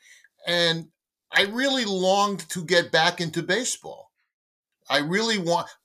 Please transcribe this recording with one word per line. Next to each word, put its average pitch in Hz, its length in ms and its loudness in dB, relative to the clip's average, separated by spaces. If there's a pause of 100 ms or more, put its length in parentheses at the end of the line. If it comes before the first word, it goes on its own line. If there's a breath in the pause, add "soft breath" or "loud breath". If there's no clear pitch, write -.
(460 soft breath)
And 170 420 0 (420)
I 175 120 4
really 247 420 0
longed 196 640 0
to 165 140 -8
get 170 260 2
back 170 300 2
into 165 220 -4
baseball. - 680 -6 (800)
I 139 100 2
really 208 380 0
want, 170 320 0 (160 loud breath)